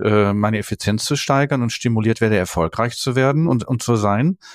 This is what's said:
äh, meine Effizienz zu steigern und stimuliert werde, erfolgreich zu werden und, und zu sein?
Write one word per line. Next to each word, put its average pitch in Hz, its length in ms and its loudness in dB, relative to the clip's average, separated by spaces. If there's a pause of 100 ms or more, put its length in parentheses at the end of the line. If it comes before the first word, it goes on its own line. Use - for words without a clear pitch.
äh, 104 280 2
meine 104 260 0
Effizienz 104 460 -4
zu 147 120 -2
steigern 139 460 0
und 117 100 -2
stimuliert 113 480 0
werde, 110 160 4
erfolgreich 90 600 -2
zu 123 200 -4
werden 143 320 2
und, 120 160 0
und 123 180 -4
zu 120 140 0
sein? 110 420 0 (160)